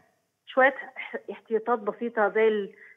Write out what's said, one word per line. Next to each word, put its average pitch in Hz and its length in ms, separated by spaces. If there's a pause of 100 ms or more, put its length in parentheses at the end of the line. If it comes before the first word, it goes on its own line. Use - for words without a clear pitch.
(460)
شوية 269 280 (220)
اح-، - 200 (140)
احتياطات 226 480
بسيطة 214 500
زي 220 200
ال-، 208 240 (240)